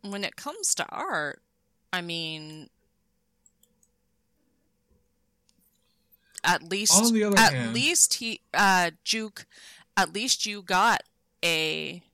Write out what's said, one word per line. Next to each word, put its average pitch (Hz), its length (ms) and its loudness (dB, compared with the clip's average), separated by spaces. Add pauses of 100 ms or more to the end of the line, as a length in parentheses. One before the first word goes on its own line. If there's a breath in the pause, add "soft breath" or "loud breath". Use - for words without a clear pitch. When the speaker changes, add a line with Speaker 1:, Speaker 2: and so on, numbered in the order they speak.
Speaker 1:
When 202 220 -6
it - 120 -8
comes 359 400 -4
to - 120 -4
art, 160 540 -6 (500)
I 180 80 -2
mean, 160 720 -10 (3750)
at 165 180 2
least, 196 320 0
Speaker 2:
On 226 180 6
the 214 120 2
other 202 140 2
Speaker 1:
at 220 140 8
Speaker 2:
hand 120 220 -4
Speaker 1:
least 294 400 2
he, - 260 -8 (140)
uh, 185 380 4 (120)
Juke, 220 420 -6 (500 loud breath)
at 180 160 2
least 220 340 -2
you 208 160 -8
got 190 400 2 (420)
a 160 580 -2 (120)